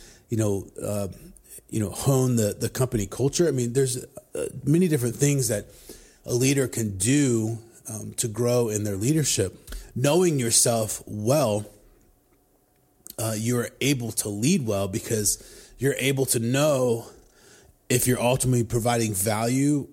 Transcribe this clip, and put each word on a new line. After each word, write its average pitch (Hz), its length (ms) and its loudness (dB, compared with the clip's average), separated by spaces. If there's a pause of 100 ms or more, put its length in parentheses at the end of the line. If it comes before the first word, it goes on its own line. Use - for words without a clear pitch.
(300)
you 120 60 -2
know, 101 300 0 (160)
uh, 101 260 -4 (640)
you 113 80 -4
know, 98 120 -2
hone 131 440 2
the, 104 240 0
the 117 100 -4
company 113 380 -2
culture. 139 400 0
I 147 60 2
mean, 120 200 -2
there's, 127 320 0 (300)
uh, - 120 -4 (180)
many 165 240 4
different 123 260 0
things 143 320 2
that 104 200 -2 (580)
a 120 100 -4
leader 131 320 2
can 110 300 -4
do, 117 600 2 (300)
um, 107 280 -12
to - 100 -2
grow 120 420 0
in 104 140 -2
their 104 140 -4
leadership. 120 760 0 (240)
Knowing 147 460 2
yourself 117 680 2
well, 107 600 0 (1500)
uh, 110 220 -4
you're 117 300 0 (120)
able 131 300 0
to - 180 -4
lead 123 380 0
well 98 220 -2
because 107 500 -2 (400)
you're 135 200 0
able 135 280 0
to 123 140 0
know 127 680 2 (840)
if 123 200 2
you're 123 120 2
ultimately 123 440 2
providing 117 500 0
value 123 800 0